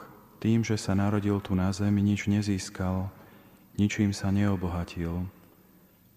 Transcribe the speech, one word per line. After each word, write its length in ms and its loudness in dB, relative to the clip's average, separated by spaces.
tým, 240 2
že 160 0
sa 160 -2
narodil 480 2
tu 160 -2
na 160 2
zemi, 320 2
nič 240 0
nezískal, 800 -2
ničím 320 2
sa 160 -4
neobohatil. 960 -2